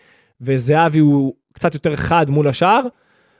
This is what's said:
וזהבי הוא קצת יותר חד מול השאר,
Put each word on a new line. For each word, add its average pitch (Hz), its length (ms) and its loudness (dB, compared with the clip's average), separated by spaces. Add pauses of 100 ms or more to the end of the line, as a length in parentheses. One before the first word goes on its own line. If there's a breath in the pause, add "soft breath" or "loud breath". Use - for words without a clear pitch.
(420 soft breath)
וזהבי 147 580 0
הוא 143 340 2 (200)
קצת - 200 -4
יותר 117 220 -4
חד 156 340 0
מול 147 180 0
השאר, 190 340 0 (580)